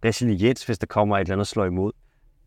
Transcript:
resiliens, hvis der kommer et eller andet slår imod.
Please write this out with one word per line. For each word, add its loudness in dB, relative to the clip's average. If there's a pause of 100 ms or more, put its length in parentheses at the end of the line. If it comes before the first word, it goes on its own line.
resiliens, 2
hvis -4
der -6
kommer 2
et 2
eller -2
andet 0
slår -2
imod. -2 (540)